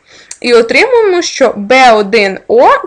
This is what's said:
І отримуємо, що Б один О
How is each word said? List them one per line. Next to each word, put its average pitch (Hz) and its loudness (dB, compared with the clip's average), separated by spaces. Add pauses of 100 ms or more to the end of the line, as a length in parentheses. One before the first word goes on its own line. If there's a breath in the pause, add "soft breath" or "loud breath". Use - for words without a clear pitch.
(400 loud breath)
І 240 -2
отримуємо, 349 0
що - -2
Б 247 2
один 202 -2 (100)
О 262 4 (180)